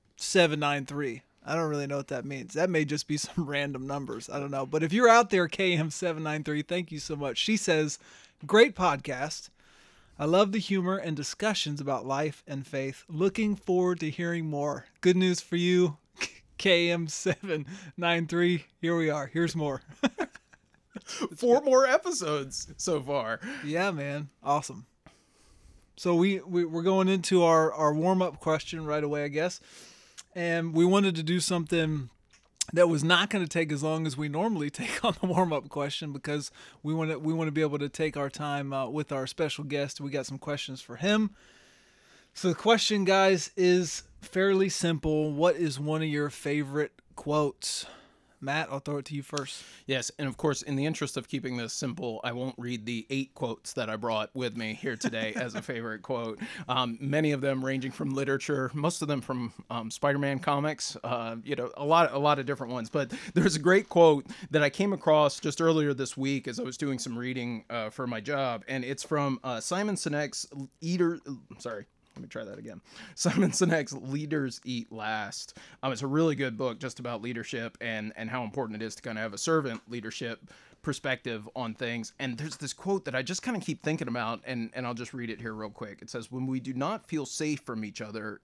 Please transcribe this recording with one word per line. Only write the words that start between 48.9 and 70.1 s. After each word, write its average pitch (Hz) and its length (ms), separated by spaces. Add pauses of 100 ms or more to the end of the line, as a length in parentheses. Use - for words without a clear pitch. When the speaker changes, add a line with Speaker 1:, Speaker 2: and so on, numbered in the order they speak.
Speaker 1:
it 135 80
to 151 80
you 143 60
first. 139 400 (240)
Speaker 2:
Yes, 131 320
and 147 80
of 131 120
course, 147 240
in 139 160
the 139 80
interest 151 320
of 120 100
keeping 127 300
this 117 160
simple, 120 500
I 120 80
won't 123 260
read 120 280
the 113 240
eight 135 240
quotes - 400
that 113 160
I 110 80
brought 107 360
with 123 220
me 110 200
here 120 200
today 110 400
as 120 200
a 208 60
Speaker 1:
<laughs> - 0
Speaker 2:
favorite 113 420
quote. 117 360 (300)
Um, 123 320
many 147 320
of 135 80
them 135 240
ranging 131 260
from - 200
literature, 135 600
most 151 280
of 147 80
them 143 100
from, 123 320 (180)
um, 113 220
Spider-Man 139 480
comics. 147 640
Uh, 117 400
you 131 140
know, 123 180
a 143 80
lot, 156 300
a 135 40
lot 143 220
of 127 60
different 131 260
ones. 117 180
But 143 220 (220)
there's 160 240
a - 20
great 185 300
quote 160 360 (260)
that 147 120
I 143 60
came 196 240
across 151 480
just 147 180
earlier 160 340
this 127 220
week 135 320
as 123 140
I - 20
was 127 140
doing 139 200
some 120 200
reading, 120 520
uh, 113 200
for 127 180
my 113 140
job, 127 480
and 131 160
it's 135 180
from, 143 400
uh, 123 160
Simon 196 360
Sinek's 147 500 (340)